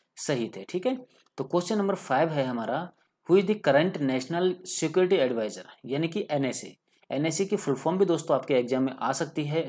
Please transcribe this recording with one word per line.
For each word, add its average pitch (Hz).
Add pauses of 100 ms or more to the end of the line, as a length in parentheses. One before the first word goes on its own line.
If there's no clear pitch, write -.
(180)
सही 120
थे, 98
ठीक 180
है। 262 (400)
तो 135
क्वेश्चन 175
नंबर 196
फ़ाइव 160
है 147
हमारा, 123 (400)
who 180
is 196
the 214
current 151
national 139 (220)
security 180
advisor? 113 (220)
यानी 143
कि 170
एनएसए। 135 (340)
एनएसए 156
की 202
फुल 147
फॉर्म 165
भी 196
दोस्तों 160
आपके 131
एग्जाम 127
में 131
आ 120
सकती 151
है। 156